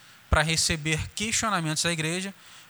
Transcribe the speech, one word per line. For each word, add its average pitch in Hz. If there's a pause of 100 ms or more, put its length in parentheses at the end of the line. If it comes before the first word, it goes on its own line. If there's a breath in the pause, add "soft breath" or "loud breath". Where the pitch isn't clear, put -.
(300 loud breath)
pra 160
receber 156
questionamentos 196
da 170
igreja, 170 (380 loud breath)